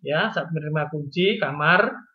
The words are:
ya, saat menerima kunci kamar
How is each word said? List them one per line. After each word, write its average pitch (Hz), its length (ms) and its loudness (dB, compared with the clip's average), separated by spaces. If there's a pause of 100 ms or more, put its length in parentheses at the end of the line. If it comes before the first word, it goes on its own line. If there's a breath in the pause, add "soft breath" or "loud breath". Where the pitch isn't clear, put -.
ya, 160 320 0
saat 175 160 -4
menerima 151 400 -2
kunci 175 480 0
kamar 160 560 2 (200)